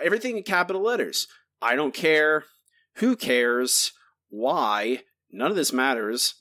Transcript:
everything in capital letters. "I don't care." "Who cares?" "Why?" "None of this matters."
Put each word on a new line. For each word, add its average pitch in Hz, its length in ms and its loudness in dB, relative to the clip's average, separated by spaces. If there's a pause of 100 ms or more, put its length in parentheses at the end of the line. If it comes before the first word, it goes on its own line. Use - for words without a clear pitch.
everything 220 360 -2
in 190 60 -8
capital 185 380 -2
letters. 208 440 -2 (340)
"I 117 160 0
don't 143 160 0
care." 156 520 2 (540)
"Who 240 180 2
cares?" 123 760 0 (380)
"Why?" 113 720 0 (280)
"None 120 200 -2
of 208 60 -2
this 160 180 0
matters." 123 680 0